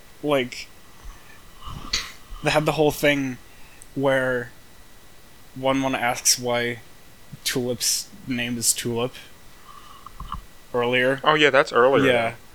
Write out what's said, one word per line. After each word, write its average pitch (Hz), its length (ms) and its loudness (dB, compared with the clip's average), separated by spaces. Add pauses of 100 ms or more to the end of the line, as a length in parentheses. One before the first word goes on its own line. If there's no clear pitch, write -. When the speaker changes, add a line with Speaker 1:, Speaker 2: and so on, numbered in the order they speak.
(220)
Speaker 1:
like, 139 460 -2 (1700)
they 151 80 0
had 151 140 2
the 156 80 0
whole 151 180 2
thing 139 460 0 (580)
where 131 560 0 (1040)
One 135 280 0
One 131 120 -2
asks 120 440 0
why 120 400 -2 (640)
Tulip's - 640 -2 (180)
name 123 300 -4
is 117 160 0
Tulip 120 400 -4 (1600)
earlier. 127 500 2
Speaker 2:
Oh, 151 120 6
yeah, 151 160 4
that's 135 240 4
earlier. 131 360 6
Speaker 1:
Yeah. 117 240 0 (200)